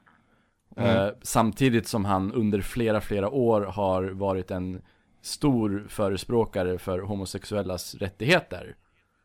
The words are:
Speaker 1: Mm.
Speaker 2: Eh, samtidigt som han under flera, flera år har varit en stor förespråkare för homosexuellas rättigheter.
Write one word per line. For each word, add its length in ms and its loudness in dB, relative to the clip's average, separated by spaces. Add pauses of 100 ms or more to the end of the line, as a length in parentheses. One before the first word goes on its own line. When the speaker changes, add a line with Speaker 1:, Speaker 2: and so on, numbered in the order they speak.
(760)
Speaker 1:
Mm. 200 4
Speaker 2:
Eh, 160 2 (100)
samtidigt 680 2
som 160 -2
han 280 0
under 280 2
flera, 400 0
flera 300 -2
år 300 4
har 440 0
varit 460 -2
en 320 -6 (400)
stor 680 0
förespråkare 920 0
för 200 -4
homosexuellas 960 -6
rättigheter. 840 -2 (480)